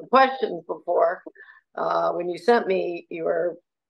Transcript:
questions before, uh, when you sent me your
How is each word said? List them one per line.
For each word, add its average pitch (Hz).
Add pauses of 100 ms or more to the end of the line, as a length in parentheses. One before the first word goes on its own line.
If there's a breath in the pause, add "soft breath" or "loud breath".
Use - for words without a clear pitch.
questions 214
before, 170 (540 soft breath)
uh, 170
when 175
you 170
sent 240
me 175
your 170 (340)